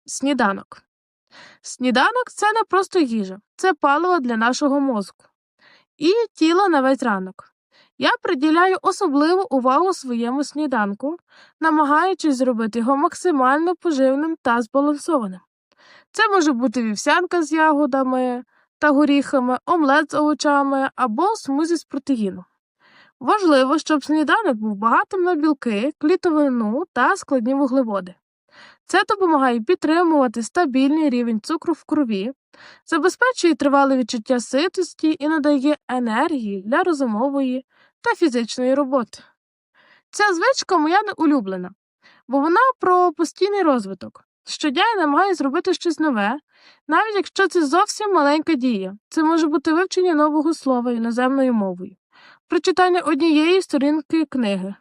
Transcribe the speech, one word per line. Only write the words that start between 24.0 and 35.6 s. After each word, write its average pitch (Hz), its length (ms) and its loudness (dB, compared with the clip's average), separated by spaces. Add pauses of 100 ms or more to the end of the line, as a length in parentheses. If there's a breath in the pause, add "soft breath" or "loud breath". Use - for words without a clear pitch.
сніданок 311 520 0
був 214 200 -4
багатим 285 480 0
на 359 120 0
білки, 285 600 -2
клітовину 294 880 0 (100)
та 285 220 2
складні 262 380 -2
вуглеводи. 233 600 -2 (720 loud breath)
Це 381 240 2
допомагає 302 520 2
підтримувати 302 840 2
стабільний 285 680 0
рівень 233 320 -2
цукру 320 320 -4
в - 100 -8
крові, 233 480 -2 (540 loud breath)
забезпечує 339 720 0
тривале 277 420 2
відчуття 247 420 -2
ситості 311 800 -2
і 277 80 -4
надає 294 500 0 (100)